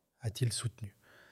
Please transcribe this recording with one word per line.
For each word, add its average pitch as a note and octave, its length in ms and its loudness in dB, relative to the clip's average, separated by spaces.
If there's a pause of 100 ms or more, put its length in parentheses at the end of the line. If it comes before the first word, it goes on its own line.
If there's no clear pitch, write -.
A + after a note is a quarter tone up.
(200)
a-t-il A#2 320 2
soutenu. - 440 -4 (360)